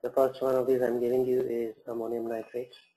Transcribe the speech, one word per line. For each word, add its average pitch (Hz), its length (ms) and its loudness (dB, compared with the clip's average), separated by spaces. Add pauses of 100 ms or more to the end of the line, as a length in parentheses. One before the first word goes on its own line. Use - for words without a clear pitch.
the 127 80 -4
first 135 300 2
one 131 140 2
of 127 120 2
these 127 140 4
I'm 120 180 2
giving 127 280 2
you 127 160 2
is 117 320 -4 (120)
ammonium 113 420 -4
nitrate. 117 460 -8 (220)